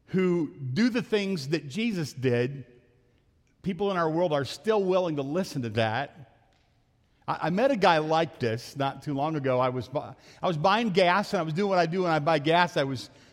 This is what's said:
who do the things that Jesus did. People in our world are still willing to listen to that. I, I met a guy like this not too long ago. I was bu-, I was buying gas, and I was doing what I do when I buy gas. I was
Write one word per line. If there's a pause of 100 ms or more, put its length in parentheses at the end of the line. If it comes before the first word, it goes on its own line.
who (240)
do
the
things
that
Jesus
did. (1000)
People
in
our
world
are
still
willing
to
listen
to
that. (960)
I,
I
met
a
guy
like
this
not
too
long
ago.
I
was
bu-, (420)
I
was
buying
gas,
and
I
was
doing
what
I
do
when
I
buy
gas.
I
was (220)